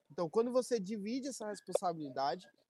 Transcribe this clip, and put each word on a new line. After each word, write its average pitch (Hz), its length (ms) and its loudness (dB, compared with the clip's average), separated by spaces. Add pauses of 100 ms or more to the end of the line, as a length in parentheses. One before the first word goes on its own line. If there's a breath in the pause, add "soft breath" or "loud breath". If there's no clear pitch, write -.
(120)
Então, 165 180 -2
quando 233 220 4
você 247 280 2
divide 220 500 -4
essa 220 180 -8
responsabilidade, 165 960 0 (240)